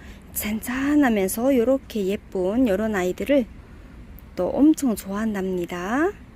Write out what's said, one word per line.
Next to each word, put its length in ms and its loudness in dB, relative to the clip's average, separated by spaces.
잔잔하면서 1200 2
요렇게 520 0
예쁜 600 0
요런 260 0
아이들을 520 2
또 140 0
엄청 440 4
좋아한답니다. 1200 -2